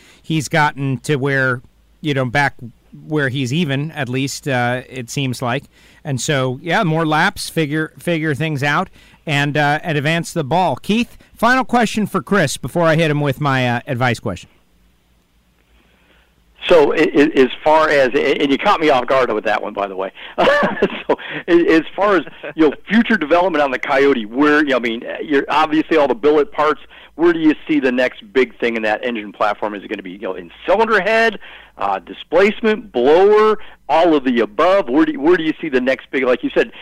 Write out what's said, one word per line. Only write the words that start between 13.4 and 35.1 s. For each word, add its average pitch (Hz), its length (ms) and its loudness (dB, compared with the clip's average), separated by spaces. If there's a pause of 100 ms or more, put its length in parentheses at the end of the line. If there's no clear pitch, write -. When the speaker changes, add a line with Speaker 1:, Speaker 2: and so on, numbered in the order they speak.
Speaker 1:
my, 131 260 0
uh, 120 200 -2
advice 123 320 -2
question. - 300 -8 (2250)
Speaker 2:
So, 156 260 6
i-, - 40 -2
i-, 156 380 2
as 127 140 4 (140)
far 156 260 4
as, 139 240 2
a-, 147 280 0
and 143 100 0
you 131 60 0
caught 196 220 2
me 156 100 0
off 123 180 2
guard 131 240 2
with 107 140 -4
that 107 180 -2
one, 104 100 -10
by 101 140 -4
the 98 80 -10
way. 95 180 -8 (240)
<laughs> - 140 2 (560)
So, 147 100 -2 (300)
i-, 170 220 4
as 160 140 4 (120)
far 196 220 2
as, 139 60 -2 (320)
you 156 140 4
know, - 60 -8 (120)
future 220 300 2
development 160 460 0
on 139 80 -2
the 127 80 -6
Coyote, 139 460 2
where, 147 340 2
you 147 100 0
know, 127 80 2
I - 20 2
mean, 113 240 -6 (200)
you're 139 260 0
obviously 156 480 0
all 143 100 4
the 123 80 0
billet 143 360 2
parts. 151 300 -2 (340)
Where 165 180 2
do 165 60 -2
you 156 160 4 (120)
see 151 120 2
the 131 120 2
next 123 400 -4
big 127 280 2
thing 117 180 -2
in 110 60 -6
that 107 200 -2
engine 110 300 -6
platform? 104 420 -2
Is 98 80 -12
it - 60 -14
gonna 104 140 -8
be, 92 80 -12
you 101 80 -14
know, 95 160 -8
in 87 160 -14 (140)
cylinder 214 360 2
head, 220 380 0 (380)
uh, 98 220 -2
displacement, 196 920 0
blower, 202 680 4 (300)
all 165 260 4
of 135 80 0
the 123 160 0
above? 160 480 2
Where 151 180 4
do 151 80 -4